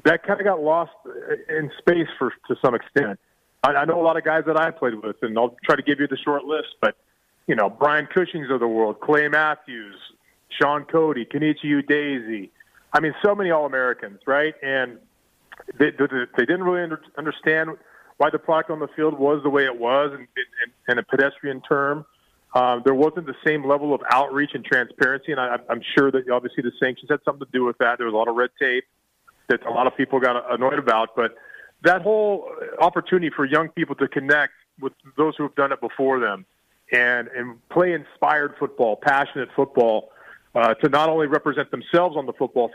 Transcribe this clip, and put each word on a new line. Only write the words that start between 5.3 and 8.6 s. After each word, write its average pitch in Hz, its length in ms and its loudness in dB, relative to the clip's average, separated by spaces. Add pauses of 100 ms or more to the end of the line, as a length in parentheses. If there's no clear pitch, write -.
I'll 117 260 0
try 156 120 2
to 139 60 -2
give 143 180 0
you 156 80 0
the 131 100 -6
short 143 280 -4
list, 147 340 -6
but, - 160 0 (520)
you 156 80 0
know, 104 140 2
Brian 147 440 0
Cushings 170 380 -2
of 131 80 0
the 117 80 0